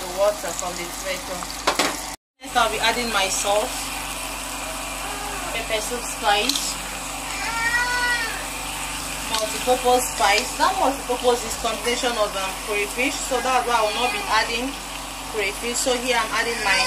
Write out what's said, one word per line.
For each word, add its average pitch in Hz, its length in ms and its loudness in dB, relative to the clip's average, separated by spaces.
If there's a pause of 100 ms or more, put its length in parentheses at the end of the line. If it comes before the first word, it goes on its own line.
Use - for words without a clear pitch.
the 185 160 -6
water 208 400 2
from 180 160 -2
the 175 160 -6
tomato. 185 480 -6 (1040)
Next, 269 160 -10
I'll 226 160 6
be 220 80 -2
adding 233 320 2
my 190 160 2
salt, 208 400 2 (1800)
pepper - 320 -2
soup 240 160 -4
spice, 220 720 2 (2500)
multi-purpose 247 880 4
spice. 208 400 4
That - 240 4
multi-purpose 247 640 2
is 226 160 -4
combination 240 560 0
of, 208 160 2
um, 190 180 -2 (140)
crayfish, 214 480 0
so - 240 -2
that's 240 320 2
why 240 80 4
I 220 80 4
will 208 160 0
not 247 80 2
be 208 140 -2 (100)
adding 233 400 0 (560)
crayfish. 220 480 -2
So 262 160 2
here 240 240 2
I'm 220 160 2
adding 226 320 0
my 190 220 4